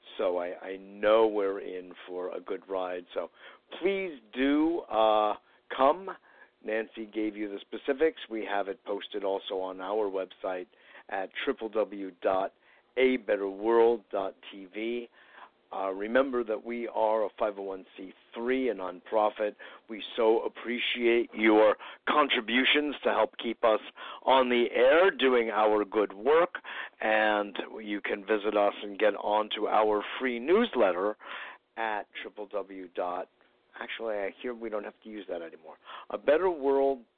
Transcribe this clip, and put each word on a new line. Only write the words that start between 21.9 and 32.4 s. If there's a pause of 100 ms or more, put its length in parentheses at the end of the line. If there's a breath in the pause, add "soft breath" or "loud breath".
contributions
to
help
keep
us (440 loud breath)
on
the
air
doing
our
good
work. (480 loud breath)
And (240)
you
can
visit
us (100)
and
get
onto
our (160)
free
newsletter (600 loud breath)
at (160)
triple